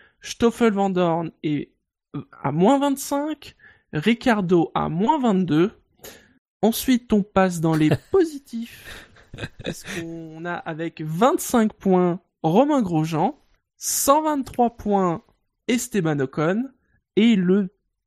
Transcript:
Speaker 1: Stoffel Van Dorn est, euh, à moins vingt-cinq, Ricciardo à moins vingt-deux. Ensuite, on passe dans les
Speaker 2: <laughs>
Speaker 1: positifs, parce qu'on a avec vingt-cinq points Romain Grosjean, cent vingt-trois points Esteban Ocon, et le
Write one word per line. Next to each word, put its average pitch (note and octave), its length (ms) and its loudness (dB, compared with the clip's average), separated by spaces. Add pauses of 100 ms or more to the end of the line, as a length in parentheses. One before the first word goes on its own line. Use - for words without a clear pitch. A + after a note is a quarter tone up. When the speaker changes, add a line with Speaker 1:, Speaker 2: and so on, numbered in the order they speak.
(200)
Speaker 1:
Stoffel A#3 540 0
Van G3 160 0
Dorn E3+ 400 0 (120)
est, D3+ 280 -4 (460)
euh, C#3+ 60 -8 (200)
à C3+ 100 -4
moins G3 260 4
vingt-cinq, C#4+ 800 -4 (380)
Ricciardo F#3+ 800 0
à D3+ 160 -2
moins A3 280 0
vingt-deux. F#3 540 2 (880)
Ensuite, A#3+ 520 0
on G#3 100 4
passe F#3+ 380 0
dans D#3+ 160 2
les D#3 140 4
Speaker 2:
<laughs> - 200 -2
Speaker 1:
positifs, C#4+ 960 -4 (560)
parce - 200 -10
qu'on E3 600 -12
a F3 100 -6
avec E3 480 -8
vingt-cinq A3 720 0
points F3+ 440 2 (240)
Romain B3+ 400 2
Grosjean, E3 560 -2 (380)
cent - 460 0
vingt-trois C4+ 480 -2
points G3 520 -2 (460)
Esteban F#3 500 -2
Ocon, D#3 460 -2 (500)
et A3+ 220 6
le F#3 360 2 (340)